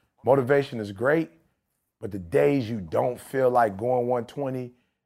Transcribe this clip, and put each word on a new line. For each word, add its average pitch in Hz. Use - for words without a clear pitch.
Motivation 135
is 101
great, 139
but 113
the 101
days 135
you 113
don't 117
feel 131
like 117
going 123
one 120
twenty 131